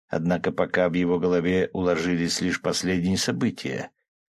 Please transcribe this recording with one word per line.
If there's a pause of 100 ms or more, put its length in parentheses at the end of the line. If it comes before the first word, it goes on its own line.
однако
пока
в
его
голове
уложились
лишь
последние
события. (380)